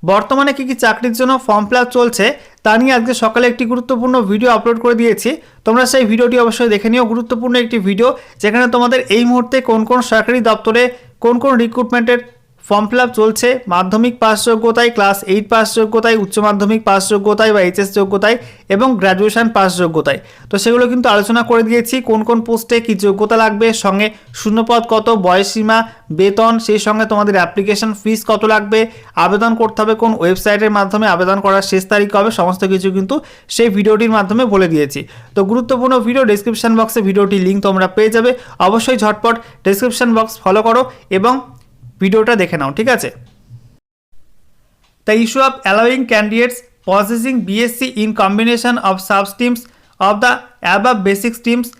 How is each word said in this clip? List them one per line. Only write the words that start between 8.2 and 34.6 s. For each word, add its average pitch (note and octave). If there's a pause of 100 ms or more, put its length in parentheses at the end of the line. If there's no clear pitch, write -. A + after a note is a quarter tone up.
যেখানে A#3
তোমাদের A#3+
এই A3+
মুহূর্তে B3
কোন A3+
কোন B3
সরকারি A#3
দপ্তরে A3 (380)
কোন A#3+
কোন C4+
রিক্রুটমেন্টের A#3+ (260)
ফর্ম G#3
ফিল A#3+
আপ B3
চলছে, A3 (200)
মাধ্যমিক G3
পাস A3
যোগ্যতায়, A#3
ক্লাস G3
এইট G3+
পাস A3
যোগ্যতায়, A3+
উচ্চ G3
মাধ্যমিক G#3
পাস G3
যোগ্যতায় G#3
বা G#3
এইচএস G3
যোগ্যতায় G3+ (320)
এবং A#3
গ্র্যাজুয়েশন G#3
পাস F#3+
যোগ্যতায়। D#3+ (300)
তো G3+
সেগুলো A#3+
কিন্তু B3
আলোচনা A3
করে A#3
দিয়েছি, A#3
কোন A3
কোন A#3
পোস্টে A3+
কী A3+
যোগ্যতা G3+
লাগবে, A3
সঙ্গে G3+ (240)
শূন্যপদ A3+
কত, A3
বয়সসীমা, G#3 (340)
বেতন, G3+
সেই G#3+
সঙ্গে G#3+
তোমাদের G#3
অ্যাপ্লিকেশন G3+ (100)
ফিস A3
কত A3
লাগবে, A3 (280)
আবেদন G#3
করতে A3
হবে A3
কোন A3
ওয়েবসাইটের G#3
মাধ্যমে, G#3
আবেদন F#3
করার G3
শেষ F#3+
তারিখ G#3
কবে, G#3
সমস্ত F#3
কিছু F#3+
কিন্তু G3 (280)
সেই A#3
ভিডিওটির G#3+
মাধ্যমে G#3+
বলে G3